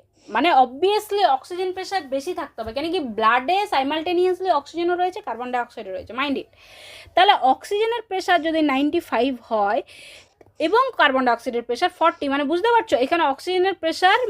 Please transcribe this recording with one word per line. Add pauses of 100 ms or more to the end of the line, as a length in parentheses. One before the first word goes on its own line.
(300)
মানে
obviously
অক্সিজেন
প্রেশার
বেশি
থাকতে
হবে,
কেন
কি
ব্লাডে
simultaneously
অক্সিজেনও
রয়েছে,
কার্বন
ডাইঅক্সাইডও
রয়েছে,
mind
it। (680)
তাহলে
অক্সিজেনের
প্রেশার
যদি
নাইনটি
ফাইভ
হয় (800)
এবং
কার্বন
ডাইঅক্সাইডের
প্রেশার
ফর্টি,
মানে
বুঝতে
পারছো
এখানে
অক্সিজেনের
প্রেশার (120)